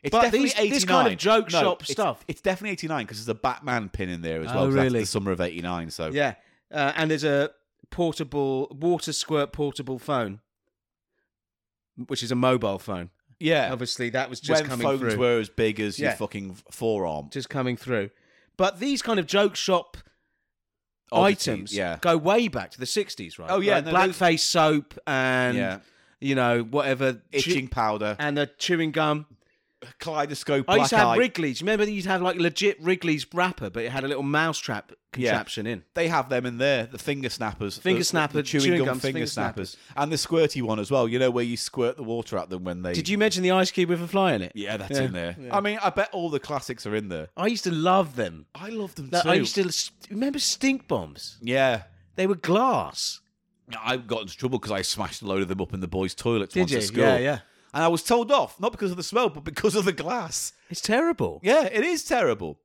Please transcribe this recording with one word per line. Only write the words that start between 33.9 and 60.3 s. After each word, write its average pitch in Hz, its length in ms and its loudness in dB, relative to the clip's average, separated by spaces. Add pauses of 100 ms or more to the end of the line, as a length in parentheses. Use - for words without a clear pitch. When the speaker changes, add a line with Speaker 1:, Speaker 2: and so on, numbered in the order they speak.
Speaker 2:
had 135 120 -4
a 139 40 -4
little 139 160 -2
mousetrap 143 680 -2 (240)
Speaker 1:
Yeah. 123 140 0
Speaker 2:
contraption 110 380 -2
in? 107 160 -6 (100)
Speaker 1:
They 170 140 0
have 151 220 0
them 127 180 0
in 120 100 -6
there. 127 300 2
The 127 100 -14
finger 139 320 -4
snappers. 107 480 -6
Speaker 2:
Finger 185 220 2
Speaker 1:
The, 175 60 0
Speaker 2:
snapper, 156 280 0
Speaker 1:
the 151 100 0
chewing 139 220 0
Speaker 2:
chewing 131 140 4
Speaker 1:
gum 131 80 4
Speaker 2:
gums, 127 160 -2
Speaker 1:
finger 135 160 -2
Speaker 2:
finger 117 80 -2
Speaker 1:
snappers. 104 440 -6
Speaker 2:
snappers. - 240 -20
Speaker 1:
And 147 160 -2
the 156 60 0
squirty 151 460 2
one 110 160 0
as 98 100 -4
well. 131 180 4
You 120 120 0
know, 131 100 6
where 120 140 0
you 120 140 -4
squirt 123 380 -2
the 151 60 -14
water 113 380 -4
at 85 100 -8
them 92 140 -6
when 90 180 -6
they 90 120 -4
Speaker 2:
Did 156 140 -4
you 202 120 0
mention 202 240 2
the 180 80 4
ice 185 180 4
cube 175 200 0
with 175 120 0
a 175 60 -8
fly 190 260 2
in 104 80 0
it? 90 140 -8
Speaker 1:
Yeah, 101 220 -6
that's 101 200 -6
Speaker 2:
Yeah. 135 80 0
Speaker 1:
in 110 80 -2
there. 87 260 -4
Speaker 2:
Yeah. 131 160 -6
Speaker 1:
I 202 60 2
mean, 208 220 -2
I 233 80 2
bet 220 200 0
all 170 200 -4
the 143 80 0
classics 135 480 -8
are 107 80 -2
in 107 140 -4
there. 80 280 -6
Speaker 2:
I 180 80 -2
used 220 200 -2
to 180 60 0
love 170 440 2
them. 82 400 -6
Speaker 1:
I 190 140 -14
love 214 260 -8
them 135 160 -12
Speaker 2:
Like, 175 120 2
Speaker 1:
too. 160 60 0
Speaker 2:
I - 60 6
used 131 200 0
to 196 100 2
s-, - 260 -4 (180)
remember 269 300 -2
stink - 480 0
bombs? 82 520 -4
Speaker 1:
Yeah. 123 440 2 (320)
Speaker 2:
They 185 100 0
were 196 100 2
glass. 170 840 0 (580)
Speaker 1:
I 120 180 -2
got 113 260 -4
into 92 120 -14
trouble 127 220 -4
'cause 107 140 -4
I 98 100 0
smashed - 400 -4
a 107 60 -8
load 98 160 2
of 87 60 -2
them 95 120 -2
up 87 100 -4
in 92 100 -6
the 92 60 -4
boys' 92 280 -2
toilets 113 400 -2
Speaker 2:
Did 180 60 2
Speaker 1:
once 165 100 2
Speaker 2:
you? 131 80 0
Speaker 1:
at 107 40 -2
school. 110 200 2
Speaker 2:
Yeah, 131 160 6
yeah. 131 200 0 (340)
Speaker 1:
And 160 100 0
I 165 60 6
was 170 120 2
told 233 300 2
off, 254 300 2
not 226 100 2
because 190 200 -2
of 175 60 -6
the 180 60 -6
smell, 233 260 2
but 147 140 -10
because 170 320 2
of 208 100 2
the 196 60 4
glass. 170 640 -4 (160)